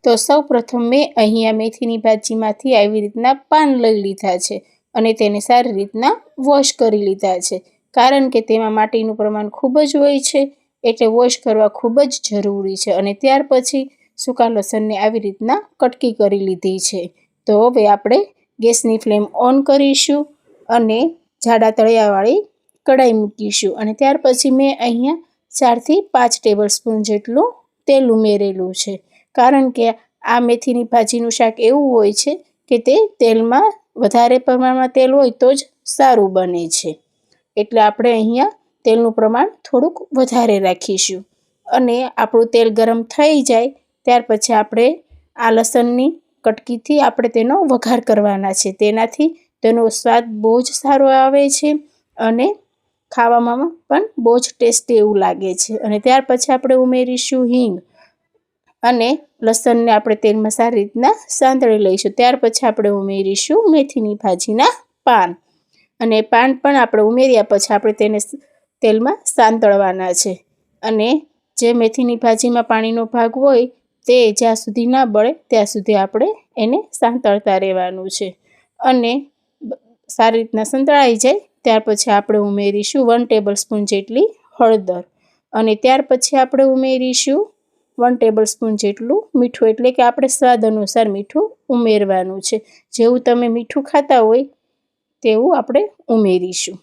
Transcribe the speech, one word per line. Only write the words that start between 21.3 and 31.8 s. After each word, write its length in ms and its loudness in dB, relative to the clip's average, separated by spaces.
જાડા 300 2
તળિયાવાળી 680 2
કઢાઈ 340 4
મૂકીશું. 580 -4
અને 160 -4
ત્યાર 240 2
પછી 420 0
મેં 180 2
અહીંયા 440 -2
ચારથી 480 2
પાંચ 220 2
ટેબલ 340 0
સ્પૂન 340 -4
જેટલું 500 -2
તેલ 220 4
ઉમેરેલું 640 0
છે, 200 -8
કારણ 360 4
કે 160 -2
આ 160 0
મેથીની 520 -2
ભાજીનું 440 0
શાક 240 0
એવું 300 2